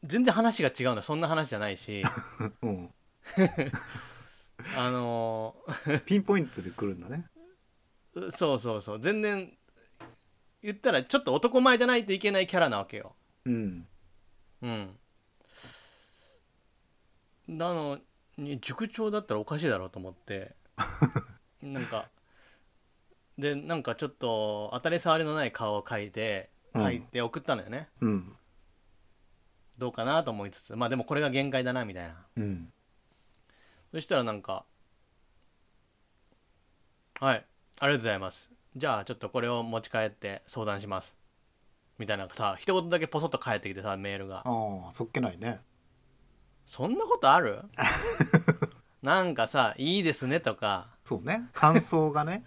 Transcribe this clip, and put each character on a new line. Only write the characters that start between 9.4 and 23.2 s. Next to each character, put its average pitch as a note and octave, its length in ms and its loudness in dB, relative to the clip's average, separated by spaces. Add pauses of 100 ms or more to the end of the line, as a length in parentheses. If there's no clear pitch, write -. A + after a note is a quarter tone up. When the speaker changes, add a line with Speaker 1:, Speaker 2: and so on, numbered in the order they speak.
Speaker 1:
言 G2+ 120 -6
っ - 20 -12
た - 160 2
ら - 120 4
ち - 100 -6
ょ C#4 40 6
っ C4+ 40 2
と B3+ 120 2
男 B3 260 6
前 B3+ 180 8
じ B3 60 6
ゃ - 20 4
な B3 100 4
い A#3 100 0
と G3 60 0
い G3 60 0
け G3+ 120 2
な G3 100 4
い F3+ 60 2
キ F#3 100 -2
ャ F3+ 40 6
ラ D#3+ 80 6
な A2 100 0
わ G2 80 -2
け - 100 -12
よ。 G2 180 -12 (300)
Speaker 2:
う B2+ 60 -2
ん。 F#2+ 380 -2 (760)
Speaker 1:
う A#2+ 60 -6
ん。 G#2 300 -8 (2500)
な E3 240 -2
の D3 260 -4 (380)
に、 C#3+ 240 -6
塾 G#3+ 280 -6
長 A3 220 -4
だ G#3 80 0
っ G#3 80 -6
た - 80 -2
ら G#2+ 60 0
お - 40 -4
か D3+ 140 -4
し D3+ 40 -4
い E3 60 2
だ G#2+ 100 2
ろ F#2 80 -6
う F2+ 40 -12
と - 80 -14
思 F#2+ 120 -10
っ F#2 40 -18
て。 - 400 -10 (560)
Speaker 2:
<laughs> - 520 -10
Speaker 1:
な C#3 180 -8
ん B2 40 -4
か、 A2 240 -6 (1300)